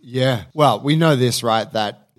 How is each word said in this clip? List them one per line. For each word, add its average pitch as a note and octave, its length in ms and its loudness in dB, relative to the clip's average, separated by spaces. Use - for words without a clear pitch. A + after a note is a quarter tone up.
Yeah. B2+ 500 -4
Well, C3 280 2
we D3 160 0
know D#3+ 200 2
this, B2 260 0
right, A2+ 300 -2
that G#2+ 360 -6